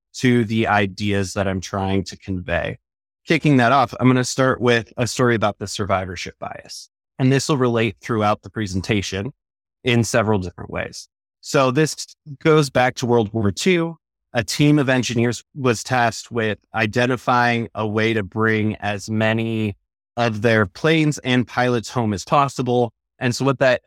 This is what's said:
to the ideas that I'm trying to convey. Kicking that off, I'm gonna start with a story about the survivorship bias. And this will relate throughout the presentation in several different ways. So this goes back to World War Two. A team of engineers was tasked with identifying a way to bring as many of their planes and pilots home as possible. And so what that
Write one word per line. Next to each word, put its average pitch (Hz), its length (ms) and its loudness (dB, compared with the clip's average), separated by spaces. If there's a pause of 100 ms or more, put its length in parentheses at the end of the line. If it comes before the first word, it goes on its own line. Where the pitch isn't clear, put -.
(180)
to 123 260 2
the 110 240 -2
ideas 101 640 0
that 98 160 -2
I'm 95 120 -2
trying 95 440 -2
to - 120 -16
convey. 90 600 -6 (480)
Kicking 151 300 2
that 120 160 4
off, 135 260 2
I'm 120 80 2
gonna 127 160 4
start 131 380 0
with 117 360 0
a 123 120 -2
story 123 260 0
about 104 240 0
the 104 80 -10
survivorship 95 720 -6
bias. - 520 -14 (280)
And 131 140 4
this 135 160 0
will 156 80 2
relate 117 440 0
throughout 107 420 0
the 101 80 -18
presentation 98 840 -4 (500)
in 120 220 2
several 107 340 2
different - 320 -10
ways. - 380 -10 (320)
So 135 320 0
this 151 340 0 (320)
goes 156 320 4
back 127 280 2
to 127 80 -4
World 117 260 2
War 104 180 0
Two. 165 460 0 (380)
A 120 100 0
team 147 340 2
of 135 120 0
engineers 120 520 0 (120)
was 127 280 0
tasked 120 480 -2
with 110 280 -4 (160)
identifying 120 1000 0
a 107 140 -4
way 110 240 0
to 110 100 -2
bring 107 540 0
as 104 320 -6
many 110 680 0 (440)
of 113 240 0
their 110 240 4
planes 156 540 0
and 127 280 0
pilots 123 400 -2
home 113 240 -2
as 95 140 -6
possible. 123 680 0 (260)
And 123 160 -2
so 131 120 -2
what 131 140 2
that 127 260 4